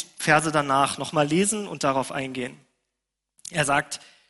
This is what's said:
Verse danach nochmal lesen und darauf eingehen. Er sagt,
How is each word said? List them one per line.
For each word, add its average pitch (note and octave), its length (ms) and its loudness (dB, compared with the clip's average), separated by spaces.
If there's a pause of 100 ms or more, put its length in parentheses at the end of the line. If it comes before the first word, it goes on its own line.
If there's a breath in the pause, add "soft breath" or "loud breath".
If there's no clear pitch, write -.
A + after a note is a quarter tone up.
(180)
Verse D#3 340 4
danach C#3 460 2
nochmal D3 280 0
lesen G3+ 400 0
und D3+ 180 -6
darauf C3+ 280 0
eingehen. C3 460 -8 (920)
Er D#3 140 -2
sagt, C#3+ 360 -2 (300 soft breath)